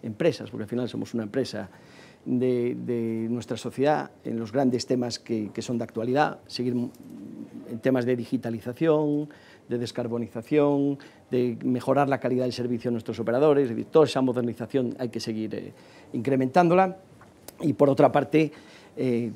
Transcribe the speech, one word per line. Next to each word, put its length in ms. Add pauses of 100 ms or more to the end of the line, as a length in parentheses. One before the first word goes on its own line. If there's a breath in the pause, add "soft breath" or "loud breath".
empresas, 460
porque 140
al 60
final 200
somos 240
una 100
empresa 460 (560 loud breath)
de, 500
de 540
nuestra 260
sociedad, 560 (140)
en 120
los 140
grandes 340
temas 320
que, 360
que 80
son 160
de 80
actualidad, 640
seguir 260
en 1080
temas 260
de 120
digitalización, 1120 (400 loud breath)
de 80
descarbonización, 1200 (320 loud breath)
de 320
mejorar 460
la 100
calidad 240
del 80
servicio 380
a 20
nuestros 260
operadores, 460
es 60
decir, 160
toda 180
esa 160
modernización 800
hay 80
que 140
seguir, 340
eh, 160 (400 loud breath)
incrementándola. 840 (640)
Y 100
por 180
otra 220
parte, 400 (460 loud breath)
eh, 380